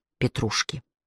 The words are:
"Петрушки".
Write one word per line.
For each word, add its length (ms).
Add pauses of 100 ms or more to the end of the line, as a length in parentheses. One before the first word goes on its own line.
(180)
"Петрушки". 640 (260)